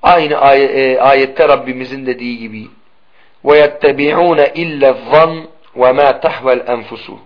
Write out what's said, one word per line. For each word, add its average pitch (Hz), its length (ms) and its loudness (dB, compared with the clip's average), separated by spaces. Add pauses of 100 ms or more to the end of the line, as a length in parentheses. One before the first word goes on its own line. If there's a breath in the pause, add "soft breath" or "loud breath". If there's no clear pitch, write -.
Aynı 151 360 2
ay-, 135 540 2
e, 127 80 0
ayette 135 480 2
Rabbimizin 131 580 -4
dediği 120 320 -8
gibi, 110 300 -16 (760)
"وَيَتَّبِعُونَ 147 1080 2
إِلَّا 147 420 -2
الظَّنَّ 156 520 0 (300)
وَمَا 131 440 2
تَحْوَى 131 400 -2
الْأَنْفُسُ." 113 640 -10